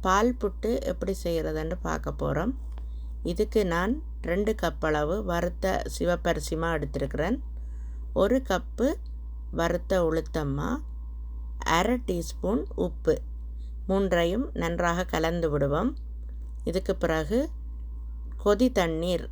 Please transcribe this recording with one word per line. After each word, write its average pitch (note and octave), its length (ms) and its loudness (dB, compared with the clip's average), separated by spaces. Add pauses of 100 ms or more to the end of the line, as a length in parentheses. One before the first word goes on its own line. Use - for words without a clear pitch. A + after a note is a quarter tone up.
பால் G3 240 6 (120)
புட்டு G#3+ 280 -2 (220)
எப்படி F#3+ 220 -2 (100)
செய்யறதுன்னு D#3+ 520 0 (120)
பார்க்க D#3 240 0 (100)
போறோம். D3 320 2 (800)
இதுக்கு G#3 300 2 (120)
நான் F#3 200 2 (360)
ரெண்டு G3+ 220 2 (100)
கப் E3 260 0
அளவு D3+ 280 2 (140)
வறுத்த F3 440 0 (220)
சிவப்பரிசி E3+ 680 0
மா E3 160 0
எடுத்திருக்கிறேன். C#3+ 600 0 (840)
ஒரு G#3+ 160 6 (120)
கப்பு F#3+ 380 2 (720)
வறுத்த E3+ 480 2
உளுத்தம்மா, D#3 640 0 (1040)
அரை G#3 220 4 (100)
டீஸ்பூன் F#3 560 -2 (240)
உப்பு, D#3+ 280 2 (760)
மூன்றையும் F#3+ 580 2 (160)
நன்றாக E3+ 500 2
கலந்து E3 400 2
விடுவோம். D3+ 400 2 (760)
இதுக்கு F#3 240 0 (100)
பிறகு D#3+ 340 2 (1040)
கொதி G#3 260 6 (120)
தண்ணீர் E3 500 0